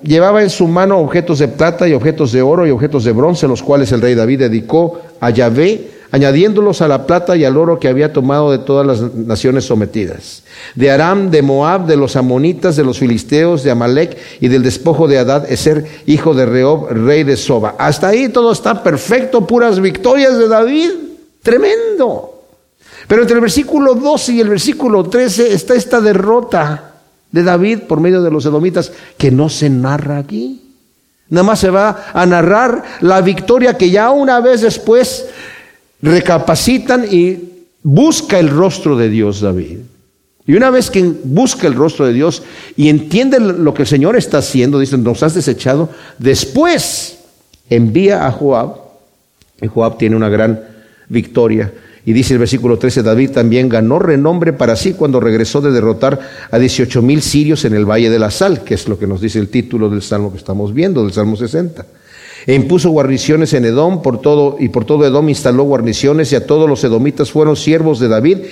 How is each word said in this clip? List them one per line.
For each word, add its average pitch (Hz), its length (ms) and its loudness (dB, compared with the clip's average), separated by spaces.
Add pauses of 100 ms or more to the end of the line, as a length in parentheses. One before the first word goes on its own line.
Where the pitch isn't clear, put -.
llevaba 180 400 2
en 202 80 0
su 175 180 0
mano 190 300 2
objetos 160 400 -2
de 143 100 2
plata 170 400 0
y 151 60 2
objetos 131 380 0
de 127 100 2
oro 165 240 2
y 147 40 2
objetos 139 340 -2
de 117 80 2
bronce, 151 360 0
los 117 140 -2
cuales 139 300 0
el 117 100 0
rey 123 120 2
David 120 260 0
dedicó 135 600 0 (180)
a 120 120 0
Yahvé, 127 640 0 (180)
añadiéndolos 185 720 2
a 156 80 2
la 135 180 0
plata 175 300 0
y 156 80 2
al 131 140 2
oro 165 200 2
que 147 100 -2
había 151 260 0
tomado 143 360 0
de 131 80 0
todas 139 280 0
las 120 280 -2
naciones 117 500 -2
sometidas, 104 760 -6 (320)
de 135 160 2
Aram, 180 400 2
de 151 120 4
Moab, 151 440 0
de 156 120 2
los 139 180 -2
amonitas, 143 600 0
de 151 80 2
los 123 140 -2
filisteos, 147 640 0
de 139 80 0
Amalec 120 460 0 (240)
y 127 80 0
del 127 140 2
despojo 156 440 0
de 139 120 2
Hadad 135 340 0
Ezer, 151 320 0 (220)
hijo 156 260 2
de 131 140 2
Rehob, 135 440 0
rey 127 340 2
de 139 120 0
Soba. 107 420 -2
Hasta 151 300 0
ahí 233 220 2
todo 233 220 2
está 214 300 -4
perfecto, 214 640 0
puras 233 340 2
victorias 247 580 2
de 226 100 2
David. 254 420 2 (520)
Tremendo. 403 1000 -2 (640)
Pero 226 160 4
entre 226 120 2
el 240 80 2
versículo 269 520 0
doce 269 380 -2
y 233 80 0
el 214 80 2
versículo 208 640 0
trece 233 420 0
está 202 220 0
esta 240 260 0
derrota 196 960 0 (360)
de 170 120 0
David 185 380 0
por - 200 -4
medio 180 220 2
de 165 80 0
los 151 160 -2
edomitas 165 460 -2 (260)
que 139 120 2
no 147 200 2
se 151 180 -2
narra 143 480 -2
aquí. 220 460 -10 (680)
Nada 180 160 2
más 214 160 0
se 190 80 0
va 196 460 0
a 180 100 2
narrar 190 580 2 (200)
la 190 180 4
victoria 180 560 2
que 180 140 2
ya 214 200 2
una 262 300 2
vez 240 220 2
después - 640 0 (760)
recapacitan 180 1120 0
y 180 560 -2 (160)
busca 202 560 2
el 160 120 2
rostro 151 460 0
de 113 140 0
Dios 104 300 -2
David. 92 380 -4 (680)
Y 143 80 2
una 254 160 4
vez 254 200 0
que 190 120 0 (220)
busca 170 420 0
el 131 80 0
rostro 151 320 0
de 120 60 0
Dios 139 320 -2 (320)
y 147 120 2
entiende 208 520 2
lo 180 340 0
que 147 80 -4
el 113 60 -2
Señor 151 280 2
está - 220 0
haciendo, 131 400 0
dice: 135 180 -2
"Nos 117 280 -2
has 160 100 0
desechado". 147 540 -2 (300)
Después 247 1000 -2 (500)
envía 147 580 2
a 131 40 0
Joab, 127 460 -2 (840)
y 113 60 -6
Joab 113 320 -2
tiene 110 160 0
una 110 140 0
gran 110 320 0 (480)
victoria. 110 640 -2 (340)
Y 113 60 0
dice 127 220 2
el 123 40 2
versículo 120 400 0
trece: 127 240 0
"David 120 300 0
también 123 360 2
ganó 113 300 0
renombre 165 540 0
para 120 240 0
sí 190 160 -2
cuando 139 260 0
regresó 113 420 0
de 143 120 0
derrotar 120 480 0 (280)
a 113 120 0
dieciocho 127 420 0
mil 143 200 2
sirios 151 420 0
en 107 100 0
el 104 100 2
Valle 113 240 2
de 113 120 2
la 107 100 0
Sal", 185 320 -2
que - 120 -4
es - 120 -6
lo 101 140 -6
que 101 80 -4
nos 95 120 -6
dice 107 200 -4
el 101 80 -4
título 110 420 -2
del 104 100 -4
salmo 104 300 -4
que 92 80 -16
estamos 101 340 -6
viendo, 156 300 -2
del 98 100 -2
Salmo 107 240 -2
sesenta. 156 480 -6 (600)
"E 131 80 2
impuso 147 340 2
guarniciones 147 640 0
en 123 140 0
Edom, 156 340 0
por 135 220 -4
todo, 147 360 2
y 127 120 -2
por 113 160 -2
todo 147 180 2
Edom 143 240 2
instaló 131 360 0
guarniciones, 135 680 0
y 131 40 2
a 110 100 -2
todos 156 200 2
los 139 160 0
edomitas 131 480 0
fueron 151 260 2
siervos 160 420 0
de 120 100 0
David, 131 300 2 (140)